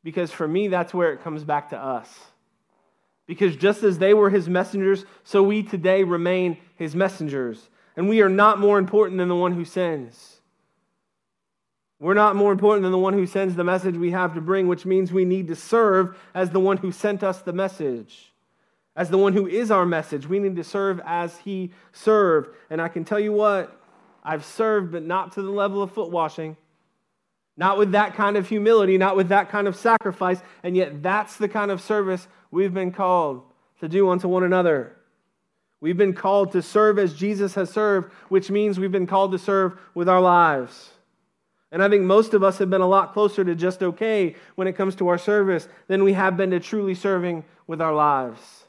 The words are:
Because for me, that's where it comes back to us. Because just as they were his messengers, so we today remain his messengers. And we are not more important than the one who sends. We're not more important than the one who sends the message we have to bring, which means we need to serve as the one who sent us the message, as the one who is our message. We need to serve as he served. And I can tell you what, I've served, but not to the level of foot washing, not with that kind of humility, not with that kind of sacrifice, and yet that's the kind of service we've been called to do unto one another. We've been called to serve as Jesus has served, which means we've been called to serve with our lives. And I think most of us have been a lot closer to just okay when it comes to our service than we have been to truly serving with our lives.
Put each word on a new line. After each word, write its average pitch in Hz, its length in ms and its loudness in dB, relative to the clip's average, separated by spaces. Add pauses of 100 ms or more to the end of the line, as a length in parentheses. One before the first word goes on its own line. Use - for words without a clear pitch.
Because 165 300 -6
for 156 160 -6
me, 196 200 0
that's 175 260 -2
where 175 180 0
it 135 80 -12
comes 156 240 -10
back 147 240 -4
to 135 100 -12
us. 120 540 -10 (920)
Because 175 280 0
just 202 280 0
as 190 160 2
they 190 160 6
were 208 160 6
his 185 180 0
messengers, 190 560 -2 (180)
so 196 200 2
we 208 200 2
today 190 400 0
remain 175 540 0 (200)
his 156 200 -8
messengers. 143 720 -4 (260)
And 180 140 -2
we 220 140 4
are 190 80 4
not 202 280 4
more 202 200 4
important 190 400 2
than 180 100 0
the 175 80 0
one 180 160 0
who 175 120 -4
sends. 160 760 -8 (1600)
We're 175 140 0
not 208 200 4
more 202 160 4
important 202 320 2
than 185 80 0
the 185 80 0
one 190 140 2
who 196 140 0
sends 190 280 -2
the 175 80 -4
message 180 340 -2
we 170 140 -2
have 185 240 -2
to 165 60 -8
bring, 185 260 0
which 180 180 -2
means 185 280 0
we 185 120 2
need 180 220 -2
to 165 80 -8
serve 190 640 0 (160)
as 185 160 -2
the 180 80 0
one 190 200 2
who 185 120 -4
sent 202 320 -4
us 190 180 -4
the 175 120 -8
message, 165 800 -8 (640)
as 170 120 -4
the 185 100 2
one 196 160 4
who 190 120 2
is 214 240 -2
our 185 160 4
message. 151 400 -4
We 190 140 -2
need 196 160 -2
to 165 80 -8
serve 196 400 -4
as 170 340 -6
he 190 320 -10 (220)
served. 190 580 2 (200)
And 160 120 -6
I 165 60 -4
can 170 160 -8
tell 208 160 -2
you 214 120 -2
what, 208 480 0 (440)
I've 151 200 -8
served, 214 460 -2
but 165 140 -10
not 180 300 -4
to 202 80 -8
the 196 100 -8
level 202 280 -2
of 196 120 -6
foot 175 180 -6
washing, 160 460 -6 (1000)
not 196 220 0
with 208 140 2
that 202 220 2
kind 208 220 0
of 185 120 -2
humility, 208 500 4
not 190 160 2
with 190 140 0
that 196 200 2
kind 202 200 -2
of 180 80 -6
sacrifice, 185 680 0 (220)
and 180 100 -4
yet 151 300 -2
that's 202 320 -4
the 208 120 -4
kind 208 220 -4
of 190 100 -4
service 190 460 -4 (240)
we've 185 240 -2
been 185 160 -4
called 175 540 -2 (340)
to 165 100 -10
do 190 200 2
unto 180 180 0
one 185 160 0
another. 175 540 0 (840)
We've 170 160 -2
been 190 180 2
called 196 380 0
to 180 100 0
serve 214 360 2
as 180 160 0
Jesus 196 400 -4
has 190 160 -4
served, 202 400 0 (180)
which 190 220 0
means 202 300 0
we've 190 100 -2
been 185 160 -2
called 190 260 0
to 185 60 -4
serve 190 400 -2 (160)
with 175 140 -2
our 185 120 6
lives. 165 720 2 (760)
And 170 120 0
I 202 60 4
think 202 160 4
most 220 300 4
of 196 80 4
us 190 160 2
have 190 100 0
been 185 140 2
a 180 40 2
lot 190 280 2
closer 202 300 0
to 175 100 -2
just 180 280 -2
okay 190 540 -2 (200)
when 190 120 -2
it 180 60 -6
comes 190 220 -4
to 180 120 0
our 175 80 2
service 190 520 0 (200)
than 190 160 2
we 196 80 4
have 190 240 0
been 190 140 0
to 180 100 0
truly 196 340 -4
serving 175 500 -4 (220)
with 165 140 -8
our 160 140 0
lives. 139 760 -2